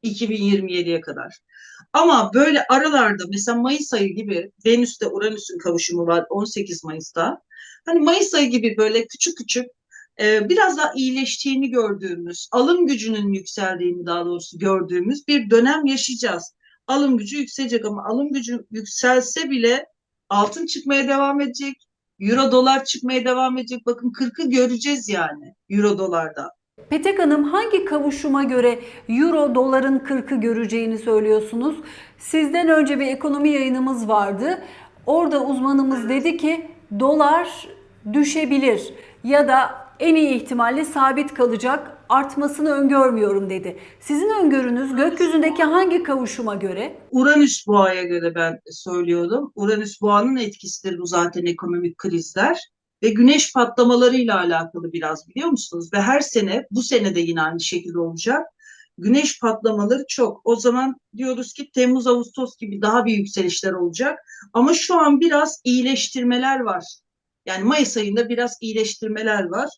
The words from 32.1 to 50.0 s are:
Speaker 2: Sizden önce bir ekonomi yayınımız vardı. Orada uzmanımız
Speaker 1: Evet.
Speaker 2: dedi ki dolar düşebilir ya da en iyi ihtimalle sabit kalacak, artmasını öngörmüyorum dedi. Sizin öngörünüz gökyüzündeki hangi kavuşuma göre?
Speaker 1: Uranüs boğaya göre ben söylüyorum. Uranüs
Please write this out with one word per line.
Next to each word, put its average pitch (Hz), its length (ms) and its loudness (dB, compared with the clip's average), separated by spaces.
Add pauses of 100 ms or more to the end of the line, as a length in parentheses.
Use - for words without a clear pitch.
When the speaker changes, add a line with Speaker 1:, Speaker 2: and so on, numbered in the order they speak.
Speaker 2:
Sizden 320 520 0
önce 285 300 4
bir 277 80 -2
ekonomi 285 420 0
yayınımız 262 580 0
vardı. 214 560 0 (420)
Orada 294 400 2
uzmanımız 269 540 0
Speaker 1:
Evet. 220 100 -6
Speaker 2:
dedi 311 280 0
ki 320 340 -4 (280)
dolar 302 680 2 (440)
düşebilir 277 800 2 (300)
ya 285 240 4
da 262 340 2 (180)
en 320 160 4
iyi 294 200 4
ihtimalle 240 500 -2
sabit 277 480 0
kalacak, 247 640 -2 (120)
artmasını 285 600 0
öngörmüyorum 254 800 2
dedi. 180 300 -8 (200)
Sizin 320 300 -2
öngörünüz 269 680 0
gökyüzündeki 320 680 2
hangi 349 400 2
kavuşuma 247 520 -4
göre? 196 420 -6 (140)
Speaker 1:
Uranüs 285 560 4
boğaya 190 360 4
göre 170 320 -2
ben 165 240 -2 (120)
söylüyorum. 175 840 -2
Uranüs 208 460 -4